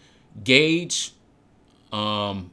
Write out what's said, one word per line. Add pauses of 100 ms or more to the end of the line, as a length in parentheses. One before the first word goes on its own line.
(440)
gauge, (800)
um,